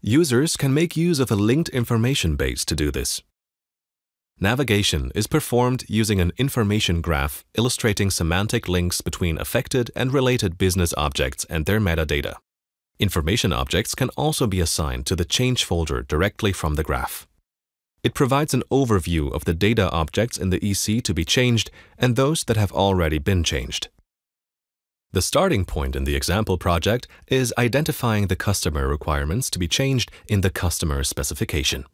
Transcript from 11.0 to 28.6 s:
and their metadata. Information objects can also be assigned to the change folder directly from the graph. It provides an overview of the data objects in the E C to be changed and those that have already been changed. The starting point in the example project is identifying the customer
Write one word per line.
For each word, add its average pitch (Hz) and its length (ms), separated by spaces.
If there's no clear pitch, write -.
and 80 160
their 104 140
metadata. 80 560
Information 92 540
objects 67 420
can 135 220
also 147 300
be 92 140
assigned 71 440
to 95 100
the 85 120
change 127 380
folder 78 380
directly 95 500
from 78 240
the 76 80
graph. - 440
It 127 120
provides 139 400
an 123 160
overview 87 600
of - 140
the 92 80
data 101 380
objects 92 480
in 95 100
the 92 180
E 101 60
C 107 300
to - 100
be 110 140
changed 123 440
and 123 180
those 139 280
that - 120
have 104 160
already 87 460
been 85 260
changed. - 440
The 92 100
starting 143 420
point 69 320
in 69 80
the 71 100
example 92 420
project 90 520
is 131 320
identifying 120 680
the 92 80
customer 76 500